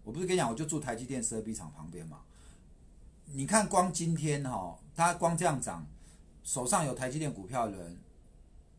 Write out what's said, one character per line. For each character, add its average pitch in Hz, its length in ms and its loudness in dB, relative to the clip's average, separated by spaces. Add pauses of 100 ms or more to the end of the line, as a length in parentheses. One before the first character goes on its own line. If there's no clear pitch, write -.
我 110 80 -8
不 147 80 -6
是 185 60 0
跟 185 80 2
你 185 40 4
讲， 139 100 4
我 113 60 0
就 156 100 -2
住 151 140 -2
台 120 160 -2
积 117 100 -6
电 127 180 -4
十 117 120 -2
二 110 80 -2
B 110 120 -6
厂 80 180 -10
旁 78 180 -12
边 85 160 -10
嘛？ 73 140 -14 (1040)
你 139 220 -4
看 202 220 6
光 185 240 4
今 165 220 2
天 147 280 2
哈， 98 360 -4 (160)
它 170 200 4
光 170 220 2
这 175 80 2
样 147 160 4
涨， 85 260 -6 (560)
手 127 240 -2
上 170 200 4
有 127 80 0
台 127 160 -2
积 143 80 -4
电 151 140 0
股 98 120 -10
票 117 220 0
的 101 100 -6
人， 87 220 -12 (800)